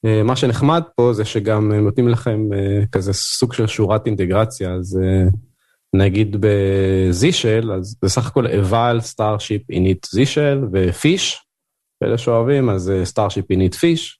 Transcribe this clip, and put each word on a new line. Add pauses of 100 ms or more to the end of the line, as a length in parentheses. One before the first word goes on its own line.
אה,
מה
שנחמד (120)
פה
זה
שגם,
אה,
נותנים
לכם,
אה,
כזה
סוג
של
שורת
אינטגרציה,
אז,
אה, (720)
נגיד
ב-Z
Shell,
אז
זה
סך
הכל
eval, (120)
starship,
init,
Z (160)
Shell,
וfish, (680)
אלה
שאוהבים,
אז,
אה,
starship,
init,
fish.